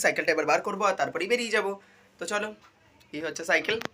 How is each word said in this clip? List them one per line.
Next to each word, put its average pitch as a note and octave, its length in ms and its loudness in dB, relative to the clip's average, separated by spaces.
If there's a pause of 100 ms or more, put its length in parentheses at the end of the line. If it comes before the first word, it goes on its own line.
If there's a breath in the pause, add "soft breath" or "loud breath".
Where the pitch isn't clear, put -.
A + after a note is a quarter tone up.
সাইকেলটা E3+ 320 2
এবার D3+ 160 0
বার E3 160 6
করবো, G3+ 220 -4
আর F#3 120 2
তারপরেই D#3+ 300 -2
বেরিয়ে A#3 240 0
যাবো। G3 160 0 (480 soft breath)
তো - 120 -8
চলো, G#3 160 -2 (680)
এই D3+ 100 -6
হচ্ছে D#3 240 -6
সাইকেল, F3 260 2 (180)